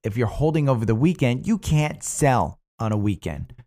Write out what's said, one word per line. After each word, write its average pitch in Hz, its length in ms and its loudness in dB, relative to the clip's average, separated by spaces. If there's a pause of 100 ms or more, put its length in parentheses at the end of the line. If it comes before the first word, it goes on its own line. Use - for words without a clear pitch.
if 107 140 -4
you're 120 100 0
holding 151 420 0
over 117 160 0
the 110 120 2
weekend, 135 500 2
you 208 120 0
can't 151 440 0
sell 117 560 0 (220)
on 110 100 -2
a 107 60 0
weekend. 85 580 -4 (120)